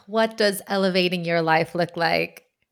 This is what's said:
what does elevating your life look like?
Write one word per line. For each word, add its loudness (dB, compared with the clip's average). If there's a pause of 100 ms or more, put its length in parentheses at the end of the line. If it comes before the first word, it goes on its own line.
what -2
does 0
elevating 0
your 0
life 2
look -2
like? -2 (280)